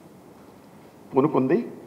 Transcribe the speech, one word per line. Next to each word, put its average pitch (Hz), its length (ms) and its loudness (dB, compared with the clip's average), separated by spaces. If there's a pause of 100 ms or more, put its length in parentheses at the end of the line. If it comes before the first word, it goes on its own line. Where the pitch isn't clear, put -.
(1160)
పూనుకుంది. 143 560 2 (160)